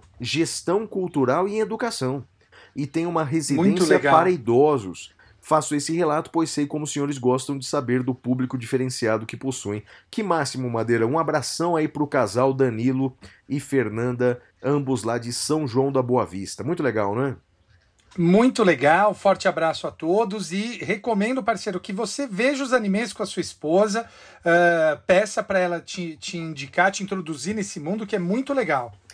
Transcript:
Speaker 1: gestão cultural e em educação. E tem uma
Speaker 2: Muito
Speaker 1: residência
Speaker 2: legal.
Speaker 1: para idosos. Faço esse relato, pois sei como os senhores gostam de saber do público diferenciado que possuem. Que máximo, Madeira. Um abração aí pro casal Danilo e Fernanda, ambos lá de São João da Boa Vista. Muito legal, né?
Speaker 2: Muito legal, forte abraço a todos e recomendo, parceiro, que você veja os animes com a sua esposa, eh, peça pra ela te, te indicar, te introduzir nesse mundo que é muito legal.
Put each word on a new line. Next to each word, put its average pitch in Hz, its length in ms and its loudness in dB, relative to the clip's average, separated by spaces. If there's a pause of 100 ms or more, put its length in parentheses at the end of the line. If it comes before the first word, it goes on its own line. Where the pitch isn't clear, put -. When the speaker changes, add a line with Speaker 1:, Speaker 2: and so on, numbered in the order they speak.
(220)
Speaker 1:
gestão 165 680 -2
cultural 170 600 0
e 202 80 -4
em 220 40 0
educação. 185 640 -4 (520)
E 139 120 -4
tem 165 180 -2
uma 170 160 -2
Speaker 2:
Muito 143 120 -2
Speaker 1:
residência 170 640 2
Speaker 2:
legal. 147 180 4
Speaker 1:
para 175 160 6
idosos. 123 840 2 (280)
Faço 151 340 0
esse 143 180 -2
relato, 160 380 0
pois 160 180 0
sei 147 180 -2
como 151 180 -6
os 147 80 -8
senhores 143 240 -2
gostam 127 400 0
de 135 80 -8
saber 127 380 0
do 127 120 -2
público 127 420 -2
diferenciado 117 680 -2
que 113 120 -10
possuem. 107 460 -6 (260)
Que - 140 -6
máximo, 143 460 -2
Madeira. 113 380 2
Um 139 120 0
abração 160 560 -2
aí 151 120 0
pro 147 200 -2
casal 127 460 2
Danilo 131 640 0 (300)
e 143 120 -4
Fernanda, 120 840 0 (220)
ambos 135 400 0
lá 117 140 -2
de 120 160 -6
São 151 340 -2
João 131 240 0
da 135 100 2
Boa 120 240 2
Vista. 92 380 -10
Muito 156 200 -4
legal, 107 320 0
né? 131 200 -2 (840)
Speaker 2:
Muito 196 460 4
legal, 170 500 4
forte 190 340 2
abraço 160 400 0
a 143 40 -6
todos 190 600 -2
e 208 320 -4
recomendo, 214 600 -2
parceiro, 196 360 -2
que 208 140 -10
você 220 340 -4
veja 254 360 0
os 247 100 0
animes 214 400 0
com - 80 -10
a 208 40 -2
sua - 160 -8
esposa, 202 680 0 (360)
eh, 170 640 4
peça 202 380 2
pra 196 160 0
ela 175 200 0
te, 165 380 -10
te - 180 -12
indicar, 165 560 0
te 196 120 -8
introduzir 170 520 -6
nesse 202 240 -6
mundo 202 280 -6
que 220 80 -4
é 196 40 0
muito 208 320 -2
legal. 151 400 0 (220)